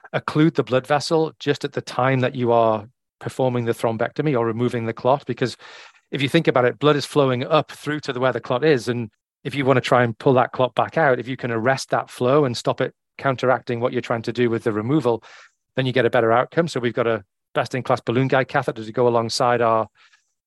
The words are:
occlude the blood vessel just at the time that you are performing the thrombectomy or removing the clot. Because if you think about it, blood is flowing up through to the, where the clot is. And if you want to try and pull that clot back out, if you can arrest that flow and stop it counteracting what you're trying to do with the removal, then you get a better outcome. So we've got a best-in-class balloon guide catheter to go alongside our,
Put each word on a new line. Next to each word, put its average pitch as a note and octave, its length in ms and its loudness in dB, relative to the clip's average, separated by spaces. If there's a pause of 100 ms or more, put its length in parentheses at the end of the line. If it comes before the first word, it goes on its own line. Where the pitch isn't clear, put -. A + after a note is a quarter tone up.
(140)
occlude D#3 420 2
the C3+ 80 0
blood C3 240 -2
vessel D3+ 520 0
just - 240 -2
at C#3+ 100 -8
the B2 80 -4
time C3 400 0
that B2 140 -2
you B2 160 0
are A2+ 360 2 (320)
performing B2 460 -2
the A#2 60 -2
thrombectomy A#2+ 640 -2
or A#2 80 0
removing A2+ 420 -2
the A2+ 60 -4
clot. C3 340 0
Because A#2+ 280 -4 (560)
if B2+ 100 -4
you C#3 60 -2
think E3 200 2
about B2+ 180 2
it, A#2 140 0
blood D3 160 4
is C#3 100 -4
flowing C3 400 0
up - 260 0
through D3+ 300 -8
to C3+ 120 -8
the, B2 60 -6
where B2+ 140 2
the A2+ 80 -4
clot B2+ 240 -2
is. B2+ 220 2
And A#2+ 220 -4 (340)
if - 120 -8
you C#3 100 -2
want C3 120 4
to A#2 40 2
try B2 220 4
and A#2 140 -2
pull C#3 160 4
that B2 180 2
clot B2+ 240 -2
back A2+ 220 -2
out, C#3 220 2
if A#2 80 -10
you C3 100 -8
can B2 140 -6
arrest A#2 400 -2
that A#2+ 180 -2
flow C3+ 340 2
and B2 140 -2
stop - 240 -2
it - 120 -4 (240)
counteracting B2 640 0
what C3 140 -2
you're B2+ 80 -2
trying A#2 220 -4
to A#2 100 -4
do A#2+ 160 2
with A2+ 140 -2
the A#2 80 0
removal, A#2 520 0 (520)
then C3+ 100 -2
you B2+ 60 -2
get A#2+ 140 2
a A#2 40 4
better A#2 220 2
outcome. C3 360 0
So C#3 120 -4
we've A#2 140 -2
got A#2 140 0
a A2 160 -2 (300)
best-in-class B2+ 480 -2
balloon B2+ 260 0
guide C3 200 2
catheter C3+ 360 -4
to A2 80 -12
go B2 160 2
alongside A#2 540 0
our, A2+ 260 2 (600)